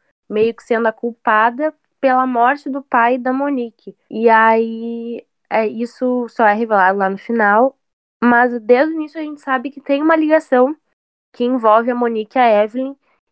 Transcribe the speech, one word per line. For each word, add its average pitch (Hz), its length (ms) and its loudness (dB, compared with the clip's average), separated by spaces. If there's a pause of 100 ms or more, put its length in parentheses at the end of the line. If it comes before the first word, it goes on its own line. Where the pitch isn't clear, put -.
(300)
meio 220 240 0
que - 100 -20
sendo 226 240 -2
a 220 40 -2
culpada 240 840 -2 (280)
pela 254 260 2
morte 254 420 0
do 269 120 -8
pai 247 360 0
da 247 140 -4
Monique. 262 640 -6 (140)
E 226 200 0
aí, 226 960 0 (240)
é, 220 180 -2
isso 240 640 -4
só 233 160 0
é 208 80 4
revelado 202 440 0
lá 196 120 -2
no 196 80 -6
final, 226 600 0 (460)
mas 240 360 2
desde 247 340 2
o - 20 -6
início 311 240 -10
a 311 40 -8
gente 302 180 -12
sabe 262 280 -6
que 269 100 -20
tem 277 220 -4
uma 320 140 2
ligação 302 600 2 (580)
que - 100 -6
envolve 233 480 2
a 247 40 -2
Monique 233 420 -4
e 262 40 4
a 214 220 4
Evelyn, 254 320 -8 (360)